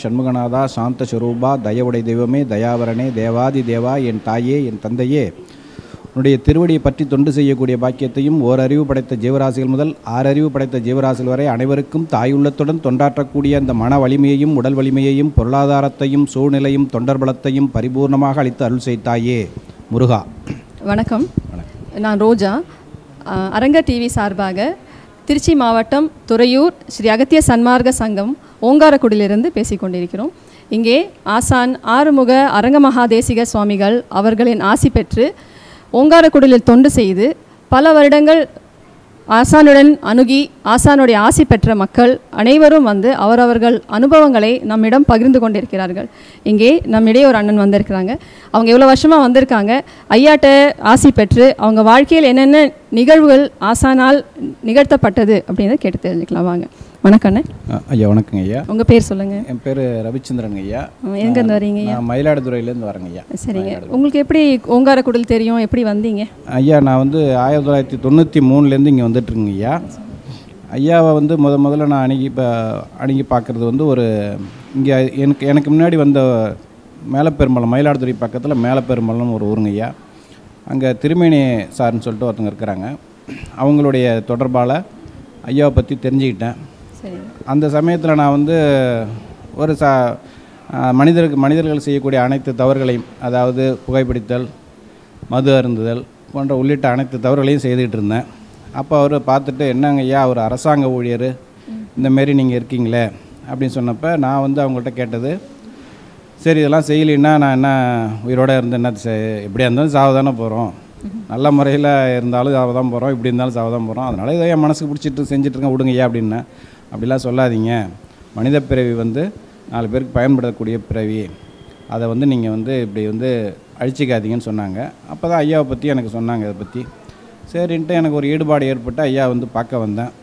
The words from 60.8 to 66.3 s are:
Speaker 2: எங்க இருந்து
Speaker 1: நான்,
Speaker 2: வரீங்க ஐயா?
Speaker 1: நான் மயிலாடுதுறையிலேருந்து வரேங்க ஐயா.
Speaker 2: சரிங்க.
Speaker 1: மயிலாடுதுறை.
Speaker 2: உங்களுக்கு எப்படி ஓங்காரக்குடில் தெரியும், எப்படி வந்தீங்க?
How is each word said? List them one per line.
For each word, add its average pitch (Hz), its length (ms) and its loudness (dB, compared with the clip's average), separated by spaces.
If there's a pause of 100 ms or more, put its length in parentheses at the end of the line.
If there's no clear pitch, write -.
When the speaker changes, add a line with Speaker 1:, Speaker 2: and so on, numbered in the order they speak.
Speaker 2:
எங்க 202 160 -6
இருந்து 233 240 0
Speaker 1:
நான், 208 160 0
Speaker 2:
வரீங்க 208 160 -2
ஐயா? 208 240 -4
Speaker 1:
நான் 120 100 -6
மயிலாடுதுறையிலேருந்து 123 800 -2
வரேங்க 98 140 -12
ஐயா. 90 180 -14 (240)
Speaker 2:
சரிங்க. 196 260 -6
Speaker 1:
மயிலாடுதுறை. 180 160 -12
Speaker 2:
உங்களுக்கு 277 320 0
எப்படி 285 380 2
ஓங்காரக்குடில் 254 680 2
தெரியும், 226 320 0
எப்படி 233 260 -2
வந்தீங்க? 214 460 -4 (200)